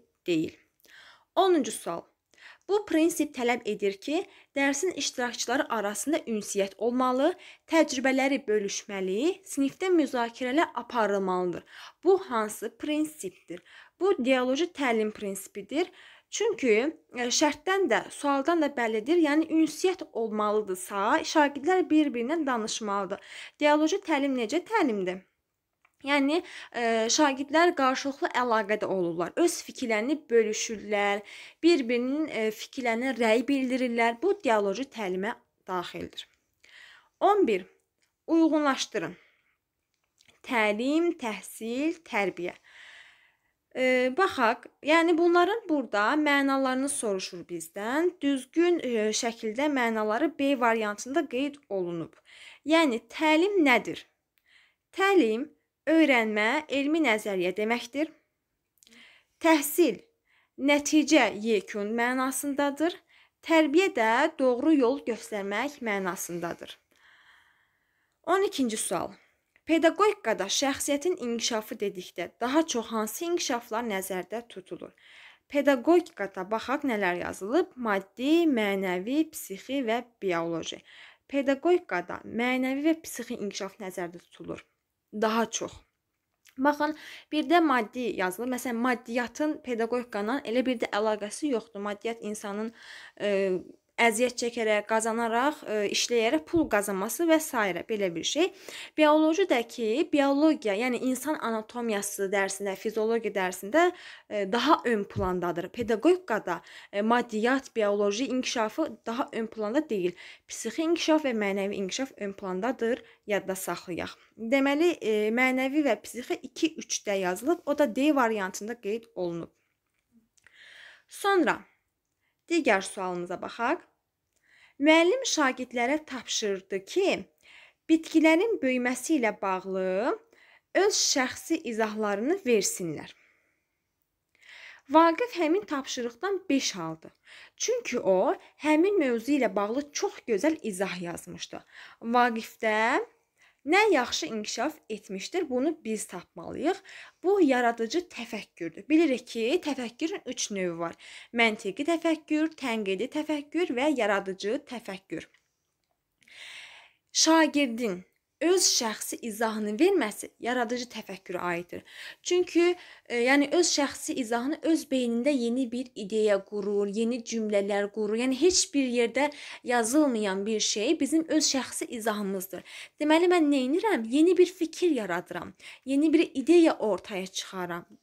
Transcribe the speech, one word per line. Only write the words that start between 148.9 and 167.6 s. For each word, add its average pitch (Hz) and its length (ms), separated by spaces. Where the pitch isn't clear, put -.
ki, 240 380
təfəkkürün 285 600
üç - 260
növü 185 280
var. 170 160
Məntiqi 226 520
təfəkkür, 320 720
tənqidi 220 560
təfəkkür 302 640
və 294 220
yaradıcı 202 640
təfəkkür. 190 640
Şagirdin 254 920
öz 349 220
şəxsi - 540
izahını 214 520
verməsi 311 500
yaradıcı 247 540
təfəkkürə 190 460
aiddir. 175 420
Çünki, 359 520
e, 240 160
yəni, 285 260
öz 339 160
şəxsi - 540
izahını 233 400
öz 302 300
beynində 247 440
yeni 240 360
bir 247 240
ideya 208 500
qurur, 202 420
yeni 226 360
cümlələr 202 680